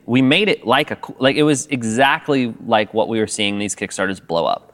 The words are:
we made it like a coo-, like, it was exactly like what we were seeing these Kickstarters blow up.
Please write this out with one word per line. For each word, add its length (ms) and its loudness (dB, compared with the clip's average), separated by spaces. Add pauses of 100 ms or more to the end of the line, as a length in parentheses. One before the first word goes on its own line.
we 160 2
made 260 2
it 180 -2
like 240 0
a 60 -6
coo-, 220 -16
like, 180 2
it 60 2
was 240 2
exactly 880 0 (120)
like 280 0
what 140 0
we 100 -2
were 80 0
seeing 320 -2
these 160 -4
Kickstarters 500 -6
blow 200 -2
up. 300 -4